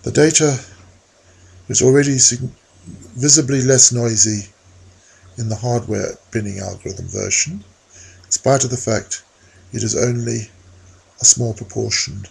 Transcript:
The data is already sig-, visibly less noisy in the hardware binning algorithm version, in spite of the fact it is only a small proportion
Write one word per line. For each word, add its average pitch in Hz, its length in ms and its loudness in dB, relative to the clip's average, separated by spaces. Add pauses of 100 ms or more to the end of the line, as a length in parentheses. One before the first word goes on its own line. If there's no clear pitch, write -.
The 113 100 -6
data 151 460 4 (1080)
is 107 140 0
already 139 360 4
sig-, 127 320 0 (680)
visibly 139 460 4
less 131 300 4
noisy 110 560 0 (920)
in 113 100 -4
the 110 80 -2
hardware 113 640 -4 (140)
binning 101 260 -4
algorithm 95 500 -10
version, 101 560 -4 (600)
in - 60 -18
spite - 340 2
of 120 60 -4
the 123 60 -4
fact - 480 -4 (480)
it 107 100 -4
is 110 140 -2
only 117 540 -2 (720)
a - 40 -4
small 117 300 2
proportion 101 760 -6